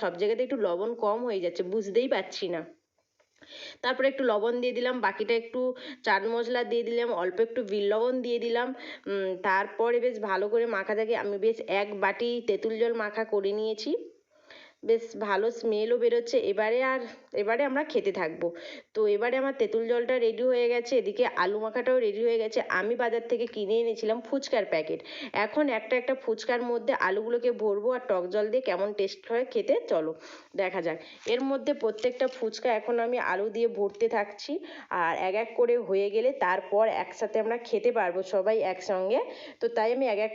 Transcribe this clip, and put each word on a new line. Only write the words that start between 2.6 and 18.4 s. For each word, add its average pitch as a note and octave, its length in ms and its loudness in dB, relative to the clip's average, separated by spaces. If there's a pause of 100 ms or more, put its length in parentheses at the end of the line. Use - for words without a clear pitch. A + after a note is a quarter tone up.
তারপরে C4 260 2
একটু C#4 160 0
লবণ A3+ 360 2
দিয়ে B3 180 0
দিলাম, B3+ 240 0
বাকিটা G#3 340 0
একটু A#3 260 -2 (420)
চাট G3 240 2
মশলা A#3 360 0
দিয়ে A3+ 200 0
দিলাম, A#3 300 0
অল্প F3+ 260 0
একটু A3+ 240 0
বিট G3+ 260 -2
লবণ A#3 320 2
দিয়ে A#3+ 180 0
দিলাম। A#3 280 0 (400)
উম, G3 220 -2 (140)
তারপরে G3+ 560 2
বেশ A#3+ 160 0 (140)
ভালো F#3+ 200 2
করে A#3 160 2 (100)
মাখা F#3+ 200 -2
থাকে। A3 220 0
আমি G3+ 200 -2
বেশ A3 200 2 (240)
এক G#3 80 -2 (100)
বাটি G3+ 300 0 (160)
তেঁতুল A3 340 0
জল A#3 140 2 (100)
মাখা G#3 220 -4
করে G3+ 260 0
নিয়েছি, A3 400 -2 (920)
বেশ A3+ 220 2 (140)
ভালো G#3 320 2
স্মেলও A3 460 0
বেরোচ্ছে। A#3+ 400 2 (140)
এবারে G#3+ 320 2
আর, C4 180 0 (320)
এবারে A3+ 300 2
আমরা C#4+ 200 0
খেতে A#3+ 280 0
থাকবো। E3+ 360 -2 (460)